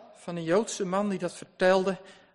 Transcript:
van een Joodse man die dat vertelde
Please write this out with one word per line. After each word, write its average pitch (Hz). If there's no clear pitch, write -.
van 170
een 170
Joodse 196
man 196
die 190
dat 175
vertelde 185